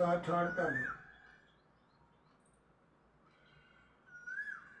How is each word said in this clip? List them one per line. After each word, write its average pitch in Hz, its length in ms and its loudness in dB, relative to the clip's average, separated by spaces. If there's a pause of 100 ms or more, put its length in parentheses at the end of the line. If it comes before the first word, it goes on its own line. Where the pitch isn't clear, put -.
આઠ 170 200 2 (120)
અડતાલીસ, 170 500 0 (4000)